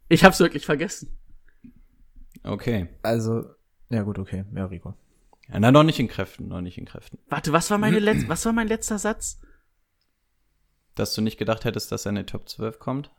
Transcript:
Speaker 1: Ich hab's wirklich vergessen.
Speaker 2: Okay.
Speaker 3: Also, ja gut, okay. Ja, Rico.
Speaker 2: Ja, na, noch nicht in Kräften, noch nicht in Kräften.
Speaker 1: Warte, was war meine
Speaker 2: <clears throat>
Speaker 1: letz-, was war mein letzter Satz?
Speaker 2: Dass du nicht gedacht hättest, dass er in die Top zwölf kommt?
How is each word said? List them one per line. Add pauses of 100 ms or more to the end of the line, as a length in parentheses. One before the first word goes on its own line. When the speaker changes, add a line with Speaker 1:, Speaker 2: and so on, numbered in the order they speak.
Speaker 1:
Ich
hab's
wirklich
vergessen. (1300)
Speaker 2:
Okay. (140)
Speaker 3:
Also, (440)
ja
gut,
okay. (100)
Ja,
Rico. (540)
Speaker 2:
Ja,
na,
noch
nicht
in
Kräften,
noch
nicht
in
Kräften.
Speaker 1:
Warte,
was
war
meine
Speaker 2:
<clears throat>
Speaker 1:
letz-,
was
war
mein
letzter
Satz? (1500)
Speaker 2:
Dass
du
nicht
gedacht
hättest,
dass
er
in
die
Top
zwölf
kommt?